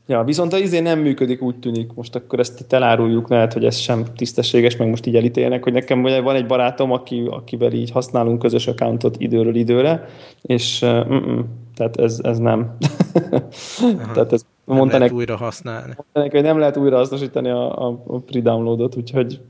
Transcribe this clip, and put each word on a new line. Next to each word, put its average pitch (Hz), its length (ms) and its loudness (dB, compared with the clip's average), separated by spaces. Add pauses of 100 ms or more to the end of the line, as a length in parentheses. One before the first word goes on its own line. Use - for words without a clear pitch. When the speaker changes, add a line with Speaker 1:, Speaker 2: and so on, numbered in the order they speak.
Speaker 1:
ja, 117 180 0
viszont 165 280 0
a 190 60 0
izé 175 220 0
nem 165 180 0
működik, 131 440 0
úgy 123 160 -4
tűnik. 117 360 -6
Most 117 200 -12
akkor 123 260 -4
ezt - 200 -4
itt - 120 -8
eláruljuk, 117 560 4
lehet, 117 240 4
hogy 117 120 0
ez 117 120 2
sem 113 280 -2 (120)
tisztességes, 120 600 0
meg 113 120 0
most 117 180 -2
így 117 100 2
elítélnek, 123 460 2
hogy 120 100 0
nekem 127 320 0
ugye 131 160 2
van 135 140 0
egy 127 120 0
barátom, 127 460 0
aki, 123 380 -4
akivel 120 420 -2
így 120 180 -4
használunk 120 480 0
közös 117 280 0
accountot 117 520 -2
időről 117 360 0
időre, 123 540 2 (340)
és, - 400 -2
ö, 120 220 2
mm-mm, 123 360 -2 (360)
tehát 113 240 -2
ez, 117 220 2
ez 117 160 0
nem. 117 380 0 (360)
<laughs> - 300 0 (400)
Speaker 2:
Aha. 135 300 0
Speaker 1:
Tehát 113 200 2
ez 117 120 2 (200)
Speaker 2:
Nem 135 120 0
Speaker 1:
mondta 131 200 6
Speaker 2:
lehet 123 140 6
Speaker 1:
nek-, 123 100 -2
Speaker 2:
újra 113 160 -4
használni. 117 600 -10
Speaker 1:
mondta - 240 -4
neki, 143 160 0
hogy 143 80 6
nem 156 140 4
lehet 147 180 2
újra 139 200 4
hasznosítani 131 540 0
a, 123 380 -2
a, 120 180 -6
a - 120 -6
pre-downloadot, 117 800 0
úgyhogy 123 520 -2